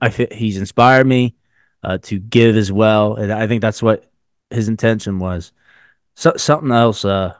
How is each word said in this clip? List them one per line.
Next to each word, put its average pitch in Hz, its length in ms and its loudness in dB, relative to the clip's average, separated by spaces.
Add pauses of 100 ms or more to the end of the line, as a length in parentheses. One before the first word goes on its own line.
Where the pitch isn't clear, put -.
I 123 80 0
feel 120 220 -4
he's 107 260 -6
inspired 127 480 4
me, 123 300 0 (480)
uh, 92 160 -6
to - 200 -8
give 113 360 4
as 101 160 0
well, 107 440 2
and 104 160 -6
I 107 160 -4
think 110 140 -2
that's 110 220 -2
what 110 260 0 (400)
his 110 200 -4
intention 107 500 -2
was. 90 320 -8 (640)
So, 165 220 0
something 147 340 -2
else, 117 340 2
uh, 95 340 -4